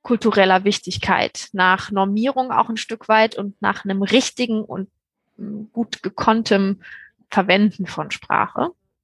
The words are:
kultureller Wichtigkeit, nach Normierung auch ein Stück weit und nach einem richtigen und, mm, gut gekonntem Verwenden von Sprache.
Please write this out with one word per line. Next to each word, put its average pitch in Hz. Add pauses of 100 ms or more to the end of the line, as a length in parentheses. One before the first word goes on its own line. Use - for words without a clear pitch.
kultureller 196
Wichtigkeit, -
nach 185
Normierung 220
auch 233
ein 226
Stück -
weit 220
und 202
nach 196
einem 196
richtigen 226
und, 190 (480)
mm, 208
gut -
gekonntem 208 (480)
Verwenden 196
von 151
Sprache. - (340)